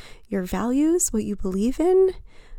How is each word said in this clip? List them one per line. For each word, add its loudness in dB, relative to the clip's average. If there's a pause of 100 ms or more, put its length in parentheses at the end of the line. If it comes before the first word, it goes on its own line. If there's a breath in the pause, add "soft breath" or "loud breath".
(280 loud breath)
your -4
values, 0
what 0
you -4
believe -2
in, 4 (480 soft breath)